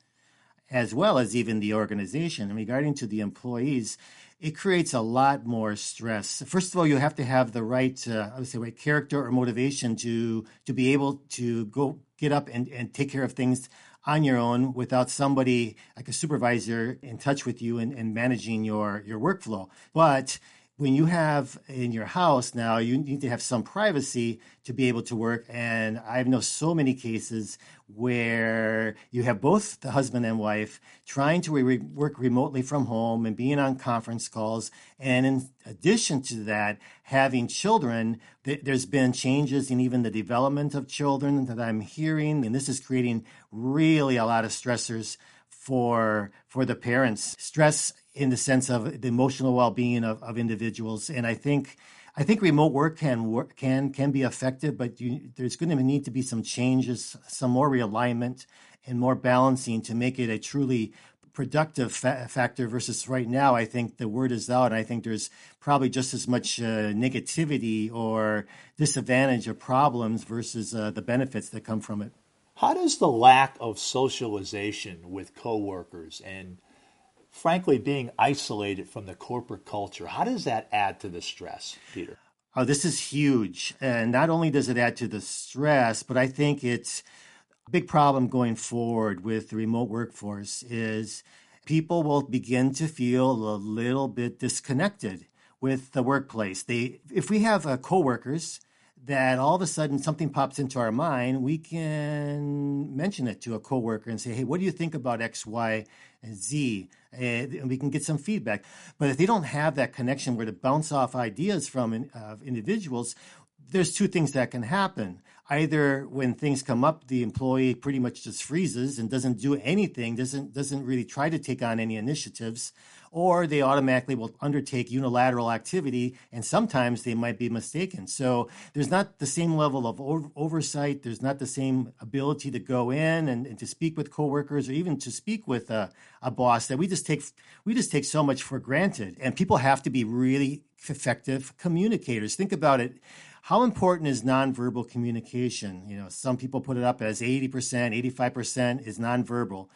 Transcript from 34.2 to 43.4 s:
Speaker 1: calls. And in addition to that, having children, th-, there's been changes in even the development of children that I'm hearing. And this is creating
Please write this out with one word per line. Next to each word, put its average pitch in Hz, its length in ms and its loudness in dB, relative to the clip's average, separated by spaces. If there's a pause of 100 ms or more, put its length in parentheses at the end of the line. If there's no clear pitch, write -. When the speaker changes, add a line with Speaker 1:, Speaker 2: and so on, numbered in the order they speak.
Speaker 1:
calls. 110 440 -6 (280)
And 131 280 4
in 131 220 2 (140)
addition 156 600 0
to 113 220 -8
that, 104 340 0 (240)
having 131 440 2
children, 117 720 0 (240)
th-, 143 200 -4
there's 131 240 0
been 127 260 4
changes 135 560 0
in 127 100 2
even 123 220 2
the 113 80 0
development 127 640 0
of 139 140 -4
children 139 580 0
that 120 140 -6
I'm 113 220 -2
hearing. 151 640 0
And 113 120 0
this 131 120 -2
is 131 120 -2
creating 120 460 0 (260)